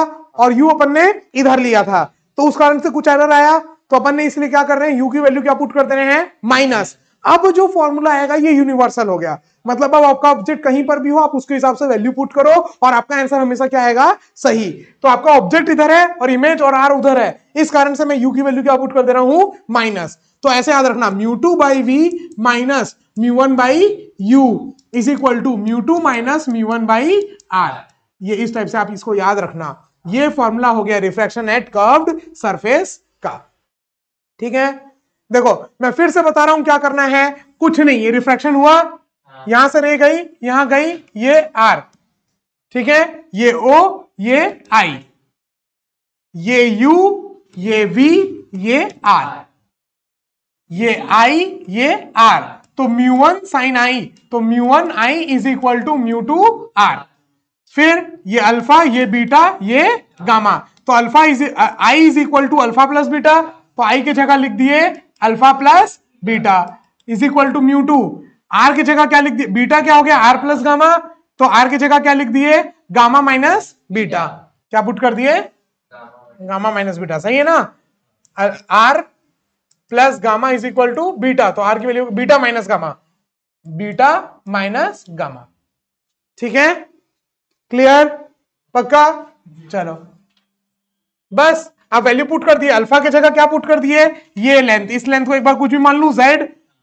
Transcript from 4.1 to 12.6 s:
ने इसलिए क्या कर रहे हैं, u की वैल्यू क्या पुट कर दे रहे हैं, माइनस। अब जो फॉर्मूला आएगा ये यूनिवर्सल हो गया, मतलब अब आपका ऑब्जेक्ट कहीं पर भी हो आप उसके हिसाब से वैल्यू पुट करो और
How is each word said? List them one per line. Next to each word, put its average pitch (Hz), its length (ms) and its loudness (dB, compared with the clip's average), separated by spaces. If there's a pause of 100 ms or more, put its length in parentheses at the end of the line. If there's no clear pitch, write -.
ने 302 100 -4
इसलिए 285 240 -4
क्या 285 140 0
कर 277 140 0
रहे 294 140 -2
हैं, 254 100 -2
u 262 120 -2
की 285 60 -2
वैल्यू 277 220 0
क्या 269 120 0
पुट 277 200 -6
कर 277 120 0
दे 269 100 -2
रहे 269 180 0
हैं, 339 180 -2 (140)
माइनस। 254 520 -2 (260)
अब 349 280 2
जो 370 160 2
फॉर्मूला 302 460 -2
आएगा 277 220 -2
ये 311 160 2
यूनिवर्सल 254 560 0
हो 185 100 -2
गया, 160 200 -6 (280)
मतलब 262 300 -2
अब 294 80 6
आपका 277 280 2
ऑब्जेक्ट 285 320 -4
कहीं 269 220 0
पर 285 140 -2
भी 269 100 -4
हो 294 100 0
आप 302 160 0
उसके 269 180 -6
हिसाब 262 220 0
से 294 120 -4
वैल्यू 233 240 -2
पुट 269 220 -6
करो 285 180 2
और 330 420 2